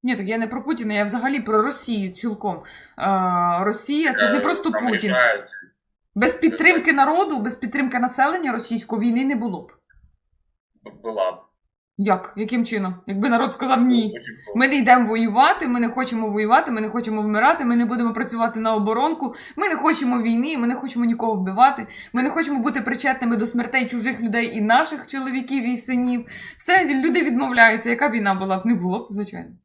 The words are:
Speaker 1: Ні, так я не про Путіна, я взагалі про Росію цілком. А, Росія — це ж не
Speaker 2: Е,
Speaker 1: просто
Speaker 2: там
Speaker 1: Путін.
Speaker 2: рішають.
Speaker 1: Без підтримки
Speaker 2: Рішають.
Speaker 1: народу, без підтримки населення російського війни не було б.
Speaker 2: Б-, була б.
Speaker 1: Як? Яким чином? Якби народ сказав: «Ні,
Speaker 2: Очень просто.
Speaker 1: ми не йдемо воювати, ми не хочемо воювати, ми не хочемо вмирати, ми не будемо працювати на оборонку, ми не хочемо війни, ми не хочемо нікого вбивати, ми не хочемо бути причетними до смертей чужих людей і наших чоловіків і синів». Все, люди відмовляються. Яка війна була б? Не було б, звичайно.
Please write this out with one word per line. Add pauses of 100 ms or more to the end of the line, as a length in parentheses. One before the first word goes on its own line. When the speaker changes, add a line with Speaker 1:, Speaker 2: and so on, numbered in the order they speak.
Speaker 1:
Ні,
так
я
не
про
Путіна,
я
взагалі
про
Росію
цілком. (340)
А,
Росія —
це
ж
не
Speaker 2:
Е,
Speaker 1:
просто
Speaker 2:
там
Speaker 1:
Путін. (120)
Speaker 2:
рішають. (640)
Speaker 1:
Без
підтримки (100)
Speaker 2:
Рішають.
Speaker 1:
народу,
без
підтримки
населення
російського
війни
не
було
б. (1120)
Speaker 2:
Б-, (120)
була
б. (600)
Speaker 1:
Як?
Яким
чином? (120)
Якби
народ
сказав:
«Ні,
Speaker 2:
Очень
просто.
Speaker 1:
ми
не
йдемо
воювати,
ми
не
хочемо
воювати,
ми
не
хочемо
вмирати,
ми
не
будемо
працювати
на
оборонку, (220)
ми
не
хочемо
війни,
ми
не
хочемо
нікого
вбивати, (260)
ми
не
хочемо
бути
причетними
до
смертей
чужих
людей
і
наших
чоловіків
і
синів». (320)
Все, (100)
люди
відмовляються.
Яка
війна
була
б?
Не
було
б,
звичайно. (140)